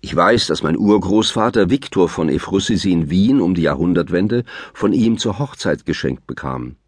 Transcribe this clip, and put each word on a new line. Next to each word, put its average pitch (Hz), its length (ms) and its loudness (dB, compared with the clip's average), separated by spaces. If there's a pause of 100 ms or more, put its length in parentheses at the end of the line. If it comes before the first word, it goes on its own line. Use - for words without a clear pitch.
Ich - 140 -10
weiß, 98 320 4
dass 76 160 -2
mein 78 140 0
Urgroßvater 104 920 2
Victor 98 380 0
von 80 200 -2
Ephrussi 95 480 0
sie 92 160 0
in 82 180 0
Wien 110 300 4
um 92 140 2
die 85 80 -2
Jahrhundertwende 87 840 0 (300)
von - 180 0
ihm 117 260 2
zur 107 200 -4
Hochzeit - 480 -4
geschenkt 71 400 -4
bekam. 64 500 -10 (100)